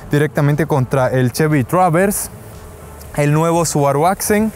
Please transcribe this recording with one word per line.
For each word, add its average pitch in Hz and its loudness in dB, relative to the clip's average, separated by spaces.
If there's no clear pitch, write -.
directamente 147 2
contra 131 0
el 127 2
Chevy 151 2
Traverse, 185 2
el 147 2
nuevo 165 2
Subaru 143 2
Accent, 208 0